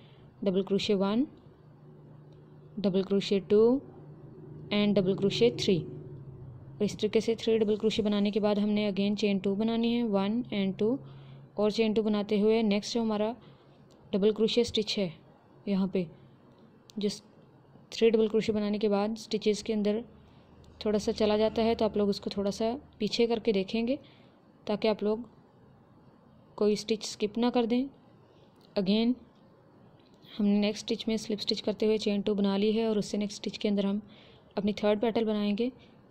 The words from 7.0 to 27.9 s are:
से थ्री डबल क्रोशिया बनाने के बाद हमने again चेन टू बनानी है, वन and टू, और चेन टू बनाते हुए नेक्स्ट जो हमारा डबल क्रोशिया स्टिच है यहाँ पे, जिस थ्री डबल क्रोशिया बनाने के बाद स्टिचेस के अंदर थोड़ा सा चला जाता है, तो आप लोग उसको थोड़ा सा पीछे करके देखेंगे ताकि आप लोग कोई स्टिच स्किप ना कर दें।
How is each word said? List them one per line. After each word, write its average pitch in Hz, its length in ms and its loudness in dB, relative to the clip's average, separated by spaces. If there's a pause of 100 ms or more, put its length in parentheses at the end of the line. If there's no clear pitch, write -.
से 226 160 0
थ्री 220 220 2
डबल 214 180 2
क्रोशिया 214 280 0
बनाने 208 260 2
के 208 100 0
बाद 208 180 2
हमने 208 340 2
again 202 240 0
चेन 202 220 2
टू 196 180 -2
बनानी 226 380 0
है, 240 100 0
वन 208 380 0 (120)
and 190 240 -2
टू, 226 200 0 (560)
और 208 180 0
चेन 220 220 0
टू 220 80 2
बनाते 208 380 0
हुए 220 240 4
नेक्स्ट 208 300 0
जो 240 80 0
हमारा 220 320 -2 (800)
डबल 214 200 4
क्रोशिया 220 320 2
स्टिच - 340 -2
है 185 140 -2 (560)
यहाँ 190 200 0
पे, 185 180 -2 (920)
जिस 202 220 -4 (720)
थ्री 226 180 4
डबल 220 180 4
क्रोशिया 214 260 0
बनाने 208 240 0
के 214 100 0
बाद 202 300 0
स्टिचेस 208 440 -2
के 226 100 -4
अंदर 208 300 0 (800)
थोड़ा 214 140 2
सा 214 140 -2
चला 214 240 2
जाता 220 260 2
है, 226 120 2
तो 226 100 0
आप 208 120 0
लोग 208 120 2
उसको 202 220 -2
थोड़ा 202 220 -4
सा 220 200 -2 (260)
पीछे 233 280 0
करके 226 260 0
देखेंगे 226 460 0 (680)
ताकि 208 220 0
आप 208 140 0
लोग 220 260 -2 (1300)
कोई 208 180 4
स्टिच - 280 -4
स्किप - 340 -6
ना 240 120 2
कर 240 160 2
दें। 247 180 0 (920)